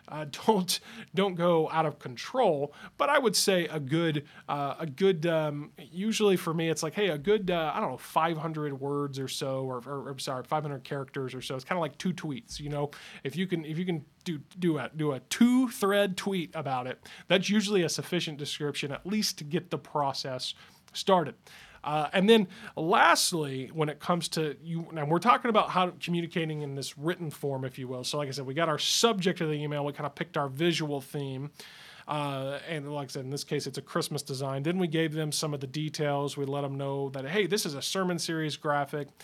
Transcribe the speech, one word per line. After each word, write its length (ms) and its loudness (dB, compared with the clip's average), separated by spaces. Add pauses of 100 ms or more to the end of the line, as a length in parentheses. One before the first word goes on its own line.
Uh, 280 -8
<laughs> 120 -12
don't, 320 4 (340)
don't 220 0
go 360 4
out 160 2
of 120 -4
control. 720 0 (260)
But 120 2
I 80 6
would 160 4
say 320 4
a 140 -4
good, 460 0 (220)
uh, 300 -2
a 80 -6
good, 400 2
um, 460 0 (180)
usually 460 2
for 180 0
me, 140 2
it's 160 0
like, 100 -4
hey, 140 2
a 100 0
good, 320 2
uh, 240 0
I 60 -2
don't 100 0
know, 60 -6
five 420 0
hundred 420 -4
words 380 -2
or 80 -4
so, 380 -4
or, 200 -6
or, 260 -8
or, 100 -10
sorry, 240 -4
five 180 0
hundred 220 -6
characters 500 -6
or 80 -8
so. 140 -6
It's 80 -8
kinda 160 -2
like 180 -4
two 140 -2
tweets, 480 -8
you 80 -8
know? 240 -4 (320)
If 100 -6
you 140 -2
can, 160 -2
if 120 -6
you 80 -2
can 200 -2 (180)
do, 160 -6 (220)
do 180 2
a, 180 -6
do 160 0
a 80 -4
two-thread 960 4
tweet 380 -2
about 320 -2
it, 220 -8 (180)
that's 240 4
usually 320 4
a 60 2
sufficient 500 -2
description, 540 -4
at 120 -8
least 340 -2
to 60 -10
get 260 -2
the 80 -2
process 760 -2 (380)
started. 420 4 (480)
Uh, 300 -2
and 160 6
then 180 10 (300)
lastly, 960 4
when 160 0
it 120 -8
comes 280 2
to 340 -2
you, 320 -6
and 140 -2
we're 100 6
talking 300 4
about 220 4
how 280 2
communicating 600 -2
in 140 -6
this 240 -8
written 320 -2
form, 340 -4
if 140 -8
you 100 -8
will. 160 -8
So 140 -4
like 100 -4
I 40 -6
said, 120 -6
we 80 -6
got 160 2
our 100 2
subject 600 2
of 80 0
the 60 0
email. 320 -2
We 80 -4
kinda 160 -6
picked 260 -6
our 140 0
visual 500 0
theme. 520 -6 (540)
Uh, 520 -4 (100)
and 240 -6
like 160 -6
I 40 -16
said, 120 -8
in 60 -8
this 140 -6
case, 220 -2
it's 120 -8
a 40 -6
Christmas 380 -4
design. 420 -4
Then 160 0
we 100 2
gave 260 2
them 180 -2
some 220 -2
of 60 -6
the 60 -8
details. 720 -2
We 80 -4
let 180 -2
them 140 -4
know 340 -4
that, 140 -8
hey, 220 0
this 180 0
is 100 -4
a 80 -8
sermon 360 0
series 380 -2
graphic, 520 -2 (160)